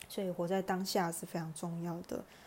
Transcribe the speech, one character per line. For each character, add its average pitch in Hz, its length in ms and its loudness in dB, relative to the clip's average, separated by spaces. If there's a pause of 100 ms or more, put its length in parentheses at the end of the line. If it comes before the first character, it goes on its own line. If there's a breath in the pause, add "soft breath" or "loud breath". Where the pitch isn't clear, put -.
所 - 160 -4
以 185 80 2
活 175 160 0
在 190 140 4
当 185 240 2
下 180 260 4
是 170 140 -4
非 180 160 -4
常 160 140 -4
重 170 280 -2
要 170 200 -2
的 - 200 -4 (240 loud breath)